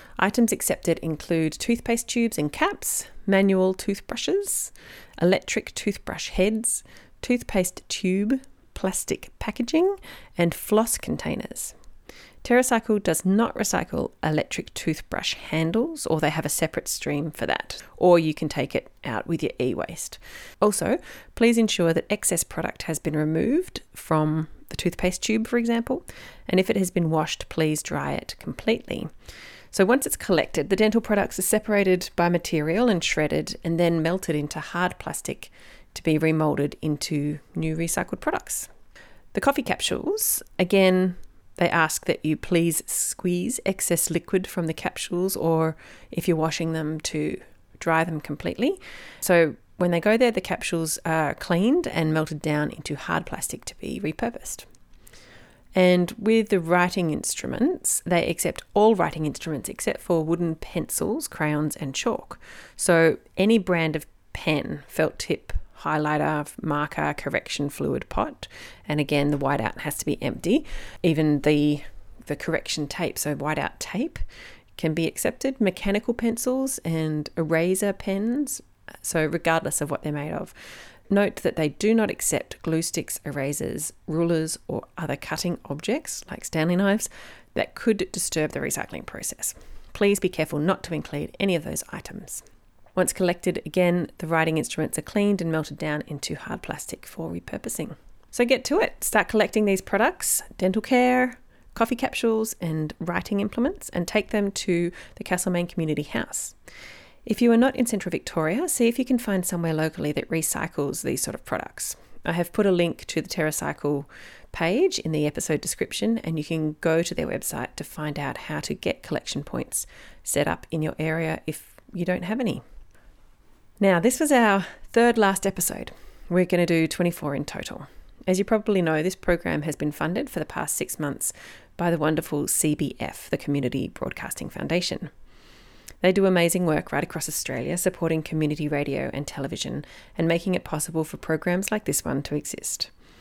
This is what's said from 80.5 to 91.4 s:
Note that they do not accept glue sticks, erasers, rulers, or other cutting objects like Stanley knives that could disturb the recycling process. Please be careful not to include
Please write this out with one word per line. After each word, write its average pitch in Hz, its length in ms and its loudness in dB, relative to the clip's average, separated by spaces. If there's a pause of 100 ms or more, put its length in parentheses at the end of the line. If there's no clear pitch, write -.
Note 202 260 4
that - 200 -2
they 151 140 2
do 214 240 2
not 220 160 4
accept - 520 -4
glue 160 200 0
sticks, - 420 -6
erasers, 147 680 -4 (140)
rulers, 165 600 0
or - 200 -6 (100)
other 143 200 -4
cutting 170 500 -4
objects 202 640 -4
like - 140 -10
Stanley 165 320 2
knives 196 320 2 (460)
that - 200 -2
could - 380 0
disturb - 400 -2
the 143 80 -6
recycling - 460 -6
process. - 480 -8 (380)
Please 202 260 4
be 180 100 0
careful 156 300 -2
not 170 240 2
to 175 120 -6
include 151 460 -6